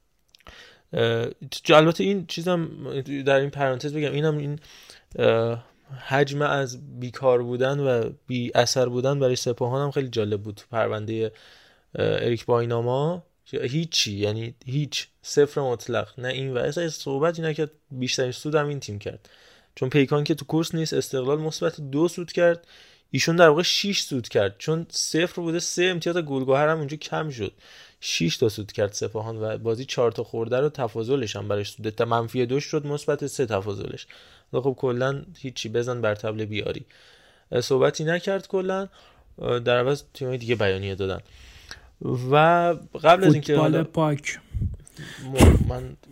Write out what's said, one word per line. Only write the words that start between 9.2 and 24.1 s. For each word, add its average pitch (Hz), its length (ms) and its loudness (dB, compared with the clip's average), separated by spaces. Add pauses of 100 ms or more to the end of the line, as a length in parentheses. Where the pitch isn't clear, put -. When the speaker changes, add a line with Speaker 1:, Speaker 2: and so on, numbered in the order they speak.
Speaker 1:
برای 127 160 2
سپاهان 127 460 -2
هم 143 80 -2
خیلی 135 180 -2
جالب 107 340 -2
بود. 104 120 -10
تو - 160 -20
پروندهٔ 110 600 -2 (640)
اه، 107 120 0
اریک 113 400 0
بایناما 120 760 0 (220)
که - 180 -6
هیچی، 135 500 -2
یعنی 107 420 -2 (100)
هیچ، 139 420 -4 (160)
صفر 143 380 2
مطلق، 117 480 -2 (100)
نه 123 100 -6
این 131 260 -4
و 120 40 -2
اصلاً 147 300 -2
صحبتی 156 540 -2
نکرد. 156 280 -2 (200)
بیشترین 127 420 -2
سود 151 220 -4
هم 147 140 2
این 143 120 -6
تیم 104 180 -8
کرد، - 300 -12 (460)
چون 131 140 -2
پیکان 147 360 2
که 160 100 0
تو 143 100 -6
کورس 160 300 -2
نیست. 160 180 -2
استقلال 135 460 0
مثبت 160 420 -4
دو 147 280 0
سود 175 240 -10
کرد، 170 340 2 (440)
ایشون - 260 2
در 175 120 10
واقع 151 140 6
شش - 380 0
سود 127 280 -4